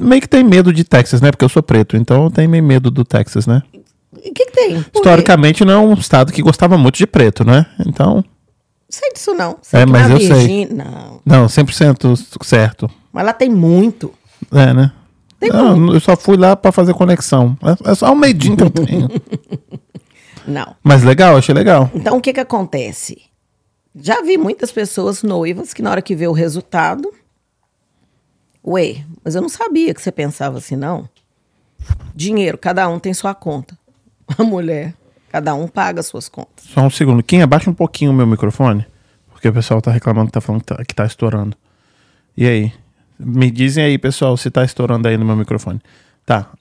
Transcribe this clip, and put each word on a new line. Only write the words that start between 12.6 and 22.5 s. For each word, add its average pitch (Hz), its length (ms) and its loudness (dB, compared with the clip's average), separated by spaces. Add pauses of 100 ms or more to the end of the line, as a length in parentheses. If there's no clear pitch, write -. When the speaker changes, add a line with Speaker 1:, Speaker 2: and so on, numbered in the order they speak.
Speaker 2:
Mas 180 140 -6
lá 226 80 0
tem 254 160 0
muito. 185 600 0 (400)
Speaker 1:
É, 131 200 4
né? 135 200 2 (460)
Speaker 2:
Tem 403 120 -2
Speaker 1:
Não, 220 280 4
Speaker 2:
muito. 175 160 2
Speaker 1:
eu 160 60 4
só 180 160 2
fui 196 200 2
lá 185 200 4
pra 190 160 0
fazer 180 220 0
conexão. 139 640 0 (300)
É, 208 60 2
é - 20 2
só - 180 2
o 285 40 0
medinho 208 400 2
que - 80 2
eu 151 60 2
tenho. 143 380 -2 (640)
Speaker 2:
<laughs> - 720 -20
Não. - 360 -10
Speaker 1:
Mas 139 220 6
legal, 147 320 6
achei 135 180 2
legal. 156 400 2
Speaker 2:
Então, 220 220 -2
o 254 40 -2
que 262 120 -4
que 262 80 -6
acontece? 180 800 -8 (720)